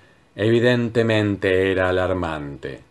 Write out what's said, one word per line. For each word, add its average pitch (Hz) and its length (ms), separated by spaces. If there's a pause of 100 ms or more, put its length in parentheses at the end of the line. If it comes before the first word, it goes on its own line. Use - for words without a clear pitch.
(340)
evidentemente 110 1400
era 92 160
alarmante. 78 1000